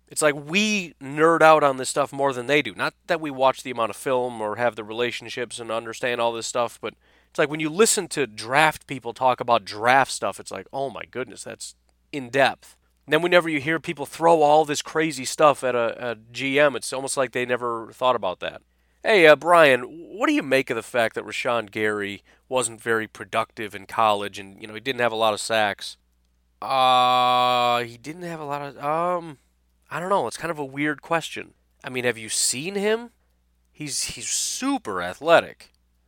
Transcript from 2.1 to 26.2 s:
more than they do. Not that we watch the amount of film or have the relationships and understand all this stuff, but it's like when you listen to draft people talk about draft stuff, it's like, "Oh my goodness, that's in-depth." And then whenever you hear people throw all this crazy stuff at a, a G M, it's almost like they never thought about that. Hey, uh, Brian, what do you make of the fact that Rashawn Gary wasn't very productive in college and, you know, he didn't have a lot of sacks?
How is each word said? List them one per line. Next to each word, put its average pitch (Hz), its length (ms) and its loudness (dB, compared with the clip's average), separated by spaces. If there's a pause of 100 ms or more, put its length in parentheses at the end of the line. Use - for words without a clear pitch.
more 139 220 0
than 123 140 -8
they 147 140 4
do. 113 120 -6
Not 123 200 -4 (140)
that 165 140 -2
we 156 80 -6
watch 131 340 0
the 135 80 -8
amount 117 200 -2
of - 40 -12
film 123 460 -2
or 104 140 -4
have 117 200 0
the 110 80 -10
relationships 113 760 -6
and 113 120 -10
understand 117 480 -6
all 117 140 0
this 113 140 -8
stuff, 120 340 -4
but 110 120 -10 (360)
it's - 80 -20
like 156 120 0
when 156 100 -8
you 156 100 -4
listen 185 400 2
to 143 160 -2
draft 117 640 0
people 120 260 -10
talk 127 260 0
about 117 260 2
draft 117 460 2
stuff, - 280 -6
it's - 120 -18
like, 95 200 -10
"Oh 135 180 -6
my 90 220 -12
goodness, - 320 -10
that's - 320 -16 (360)
in-depth." 131 680 0 (280)
And 139 80 -2
then 156 80 4
whenever 175 280 4
you 156 100 -2
hear 156 200 -2
people 143 260 -8
throw 165 360 4
all 151 240 6
this 143 160 -4
crazy 160 440 -4
stuff 147 380 4
at 127 120 0
a, 120 360 -2
a 113 40 -8 (160)
G 135 280 -2
M, 147 160 4
it's - 180 -8
almost 135 240 -6
like 131 160 0
they 123 120 -2
never 120 460 -4
thought 127 240 0
about 95 240 -4
that. 80 220 -10 (420)
Hey, 190 240 6
uh, 151 80 10
Brian, 147 460 6
what 165 460 -8
do 208 60 2
you 190 100 0
make 135 260 0
of 123 60 -4
the 113 80 -6
fact 113 320 -2
that 107 100 -8
Rashawn 110 440 -4
Gary 104 540 -4 (260)
wasn't 113 320 -4
very 113 260 -2
productive 110 680 -8
in 98 100 -16
college 101 540 0
and, 98 200 -18
you - 80 -16
know, 107 60 -16
he 107 60 -14
didn't 123 220 -4
have 117 120 2
a 110 40 -4
lot 110 160 2
of 101 60 -4
sacks? 107 560 -2 (640)